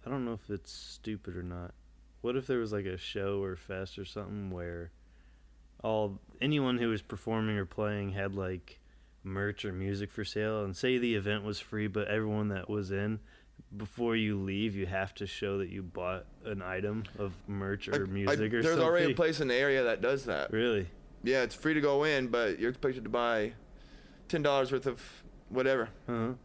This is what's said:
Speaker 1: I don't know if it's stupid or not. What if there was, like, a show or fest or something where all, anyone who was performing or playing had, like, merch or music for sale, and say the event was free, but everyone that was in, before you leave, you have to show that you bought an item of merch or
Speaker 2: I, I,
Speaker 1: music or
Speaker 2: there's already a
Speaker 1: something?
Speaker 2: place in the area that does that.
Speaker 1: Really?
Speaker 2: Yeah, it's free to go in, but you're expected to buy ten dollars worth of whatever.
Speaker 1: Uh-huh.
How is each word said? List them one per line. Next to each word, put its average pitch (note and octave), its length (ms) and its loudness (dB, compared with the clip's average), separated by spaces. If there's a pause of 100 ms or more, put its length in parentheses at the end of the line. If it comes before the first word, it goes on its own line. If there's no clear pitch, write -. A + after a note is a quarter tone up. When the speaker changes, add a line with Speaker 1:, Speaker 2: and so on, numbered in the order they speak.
Speaker 1:
I B2+ 40 -8
don't C3 160 -2
know A#2 80 -2
if - 160 -10
it's G2+ 220 -6
stupid - 680 -10
or F2+ 60 -6
not. F2 300 -8 (480)
What B2 140 0
if C3 120 -2
there B2+ 120 2
was, A2 140 -2
like, G2+ 120 -2
a F#2 120 -2
show G2 460 -2
or F#2 120 -2
fest F#2+ 440 -8
or F#2+ 60 -8
something G2 460 -8
where F2 400 -6 (920)
all, G#2+ 360 2 (220)
anyone C3+ 360 4
who A#2 120 4
was G#2+ 120 2
performing A2 560 0
or G2 80 2
playing G#2 460 0
had, G2 240 -2
like, F#2 440 -4 (440)
merch G2+ 420 -2
or F#2+ 80 -4
music G2 380 -4
for G#2+ 120 -6
sale, G#2+ 400 -2
and G2 120 -4
say B2+ 220 2
the A#2+ 180 4
event G#2 280 0
was G#2 160 -4
free, G#2+ 280 -2
but G#2 200 0
everyone G#2+ 420 2
that F#2+ 200 -4
was G#2 220 -2
in, G#2 280 0 (580)
before A2+ 380 0
you G#2+ 240 2
leave, G2 360 0
you F#2+ 120 0
have F#2+ 280 -2
to G2+ 120 -6
show G2 320 -2
that F#2 100 -2
you F#2+ 140 -6
bought F2+ 420 -4 (200)
an G2+ 180 -4
item G2+ 400 -2 (160)
of G2 140 -2 (140)
merch G2 400 -2
or - 60 0
Speaker 2:
I, C#3+ 40 2
I, - 80 2
Speaker 1:
music G#2 480 0
or A#2 100 2
Speaker 2:
there's D#3+ 160 4
already E3+ 260 6
a - 40 4
Speaker 1:
something? C3 60 2
Speaker 2:
place D#3+ 240 4
in D3 100 2
the A#2+ 60 4
area C3+ 280 4
that A2 180 2
does C3+ 240 2
that. D#2 260 0
Speaker 1:
Really? A2 360 2 (360)
Speaker 2:
Yeah, B2+ 200 4
it's A2+ 100 -2
free D#3 220 0
to D3+ 60 4
go C#3+ 220 4
in, C#3 260 2
but A2+ 300 2
you're A#2 120 2
expected C3 320 -2
to G#2+ 80 -8
buy A#2 420 2 (760)
ten D#3+ 140 0
dollars C#3 300 4
worth C3 160 0
of A#2+ 120 -2 (500)
whatever. B2+ 400 4 (180)
Speaker 1:
Uh-huh. A#2+ 260 0 (120)